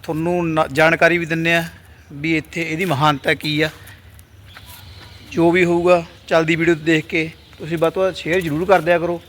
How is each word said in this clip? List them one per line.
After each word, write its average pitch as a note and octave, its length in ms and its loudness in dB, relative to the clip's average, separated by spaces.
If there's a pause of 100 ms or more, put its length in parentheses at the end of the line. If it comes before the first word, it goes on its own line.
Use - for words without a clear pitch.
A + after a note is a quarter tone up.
ਤੁਹਾਨੂੰ E3+ 440 -4
ਨ-, D#3 260 -2
ਜਾਣਕਾਰੀ E3 440 4
ਵੀ E3+ 80 -2
ਦਿੰਦੇ E3 280 -2
ਹਾਂ E3+ 100 0 (480)
ਵੀ D#3 260 -4
ਇੱਥੇ E3+ 240 -8
ਇਹਦੀ D#3+ 240 -4
ਮਹਾਨਤਾ D3+ 480 0
ਕੀ D3+ 280 -4
ਆ। D#3 80 0 (1600)
ਜੋ E3 200 2
ਵੀ F3+ 140 2
ਹੋਊਗਾ F3 380 2 (240)
ਚੱਲਦੀ E3 280 2
ਵੀਡੀਓ E3 200 2
ਦੇਖ D#3 300 0
ਕੇ D#3+ 240 -4 (280)
ਤੁਸੀਂ E3 200 -8
ਵੱਧ E3 160 0
ਤੋਂ F#3+ 100 -2
ਵੱਧ F#3 120 -2
ਸ਼ੇਅਰ E3+ 260 -2
ਜ਼ਰੂਰ D#3+ 240 -4
ਕਰ F#3 160 4
ਦਿਆ E3+ 180 2
ਕਰੋ E3+ 300 -4